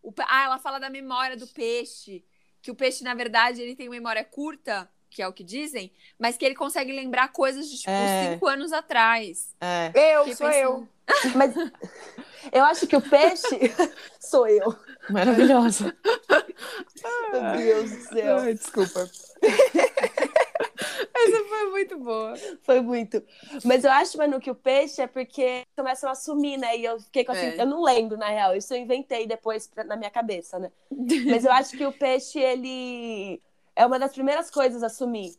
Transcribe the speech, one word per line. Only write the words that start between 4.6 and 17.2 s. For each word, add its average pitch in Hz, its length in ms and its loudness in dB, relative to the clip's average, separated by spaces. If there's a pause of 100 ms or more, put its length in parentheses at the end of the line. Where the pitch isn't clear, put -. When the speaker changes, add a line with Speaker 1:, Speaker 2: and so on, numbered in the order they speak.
Speaker 1:
que - 100 -14
é 190 80 -4
o 185 40 -10
que 196 120 -20
dizem, 233 480 -10 (260)
mas 240 180 -2
que - 80 -6
ele 269 100 2
consegue 277 380 -6
lembrar 262 400 0
coisas 269 360 -2
de, 262 100 -14
tipo, - 120 -8
Speaker 2:
É. 190 420 0
Speaker 1:
cinco 175 140 -2
anos 277 260 -2
atrás. 226 880 2
Speaker 2:
É. 175 300 -2 (240)
Speaker 3:
Eu, 294 60 6
Speaker 1:
Fiquei 262 160 0
Speaker 3:
sou 294 120 -2
Speaker 1:
pensando. 285 160 4
Speaker 3:
eu. 262 240 -2 (460)
Speaker 4:
Mas 269 200 4 (960)
eu 262 120 6
acho 311 220 2
que 285 100 4
o 262 60 8
peixe 320 460 4
<laughs> - 720 -2
sou 247 280 4
eu. 214 260 4 (360)
Speaker 2:
Maravilhosa. 233 840 4 (1400)